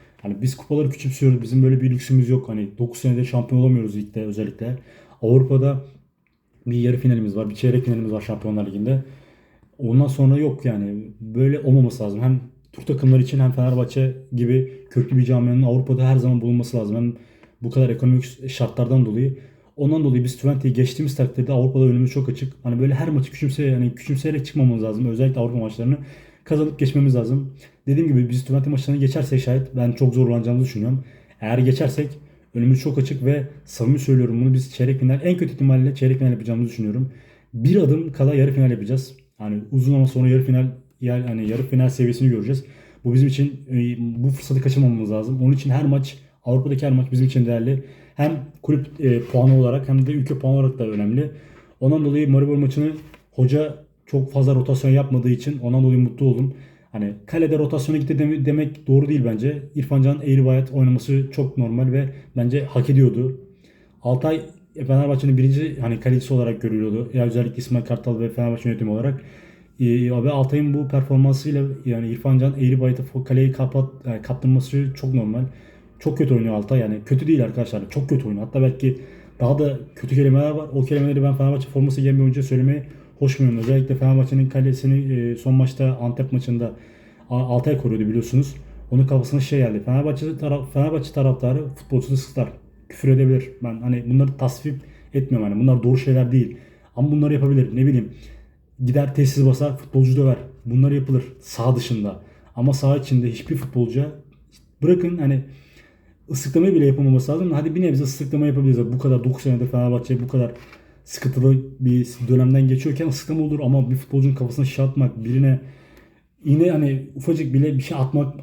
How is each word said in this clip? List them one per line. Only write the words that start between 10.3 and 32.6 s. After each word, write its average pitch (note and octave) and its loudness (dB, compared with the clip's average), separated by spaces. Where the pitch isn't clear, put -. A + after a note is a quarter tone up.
yok C#3+ -2
yani. G#2 -4
Böyle B2 -2
olmaması B2+ 2
lazım. G2+ -6
Hem B2+ 2
Türk - -18
takımları C3 4
için C3+ -2
hem C3 2
Fenerbahçe B2+ 0
gibi B2 0
köklü C3 0
bir B2 4
camianın B2 2
Avrupa'da C3 2
her C3 4
zaman B2 2
bulunması A#2+ -2
lazım. G#2+ -2
Hem A#2+ -2
bu A#2 -6
kadar C3 4
ekonomik B2+ 0
şartlardan A#2+ 0
dolayı. B2 -2
Ondan D3+ 0
dolayı B2 2
biz B2+ -6
Twente'yi C3+ 0
geçtiğimiz C3 -2
takdirde C3 -2
Avrupa'da C3 2
önümüz B2+ 4
çok C3+ -4
açık. C3 -6
Hani A#2+ -2
böyle C3+ 2
her E3 -2
maçı C#3 -2
küçümse-, C#3+ -4
yani B2 0
küçümseyerek D3 -4
çıkmamamız B2 0
lazım. A2 -4
Özellikle B2 -2
Avrupa A#2+ -4
maçlarını A2+ -4
kazanıp D3+ -2
geçmemiz C#3 2
lazım. C3 -2
Dediğim D3+ 2
gibi B2 2
biz B2+ -4
Twente C3+ -2
maçlarını C#3+ -2
geçersek C3 0
şayet C3 -2
ben A#2+ 0
çok A#2+ 2
zorlanacağımızı A#2+ 0
düşünüyorum. B2+ -4
Eğer A2+ -2
geçersek C3+ 0
önümüz B2+ 2